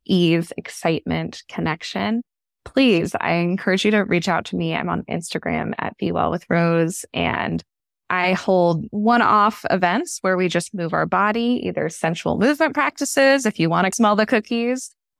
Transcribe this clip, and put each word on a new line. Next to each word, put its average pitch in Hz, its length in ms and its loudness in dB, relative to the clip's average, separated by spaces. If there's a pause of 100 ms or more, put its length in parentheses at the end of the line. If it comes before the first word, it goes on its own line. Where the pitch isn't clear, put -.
ease, 170 520 2
excitement, - 920 -4
connection, 190 760 -4 (420)
please, 226 560 2
I - 140 -2
encourage 180 500 0
you 208 60 2
to 214 140 2
reach 175 240 0
out 170 180 0
to - 100 -8
me. 165 180 -2
I'm 175 140 -4
on 170 220 -4
Instagram - 680 -6
at - 200 -8
Be - 140 -4
Well 80 180 0
with 170 180 -6
Rose, 165 640 0
and - 500 -2 (460)
I 180 260 0
hold 175 560 2
one-off 214 800 2
events 185 500 0
where 185 160 0
we 180 120 0
just 170 260 -2
move 170 180 -6
our 160 140 0
body, 214 580 0
either 156 240 -4
sensual 165 500 -2
movement 277 360 2
practices, 277 720 2
if 214 120 0
you 165 100 2
want 170 180 2
to 185 60 -2
smell 214 240 4
the 214 100 4
cookies, 240 680 -2 (260)